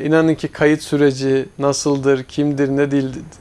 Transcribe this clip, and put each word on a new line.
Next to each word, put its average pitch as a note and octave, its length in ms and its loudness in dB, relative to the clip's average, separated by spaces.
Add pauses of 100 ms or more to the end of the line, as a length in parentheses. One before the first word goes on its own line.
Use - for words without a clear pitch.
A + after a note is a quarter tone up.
inanın D#3+ 300 2
ki - 120 -8
kayıt D3+ 340 2
süreci C3+ 640 0 (140)
nasıldır, C#3 640 0
kimdir, C#3+ 460 -2
ne C#3 220 0
değildir, C3+ 300 -2 (200)